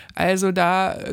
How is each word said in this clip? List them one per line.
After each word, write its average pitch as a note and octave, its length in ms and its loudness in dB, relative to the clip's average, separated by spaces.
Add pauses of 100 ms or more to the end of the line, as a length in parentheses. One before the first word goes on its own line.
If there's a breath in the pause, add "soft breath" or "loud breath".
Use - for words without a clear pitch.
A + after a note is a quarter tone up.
(160 loud breath)
Also F#3 340 0
da F#3 480 0 (140)